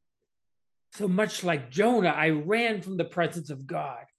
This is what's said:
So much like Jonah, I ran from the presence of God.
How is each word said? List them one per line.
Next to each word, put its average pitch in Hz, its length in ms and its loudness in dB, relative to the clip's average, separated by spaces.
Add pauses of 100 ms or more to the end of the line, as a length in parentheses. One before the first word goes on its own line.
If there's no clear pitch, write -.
(920)
So 202 140 -4
much 185 360 0
like 147 260 0
Jonah, 202 400 4
I 156 200 2
ran 202 520 0
from 190 160 -8
the 170 80 2
presence 165 440 -2
of 135 180 -10
God. 147 380 -6 (140)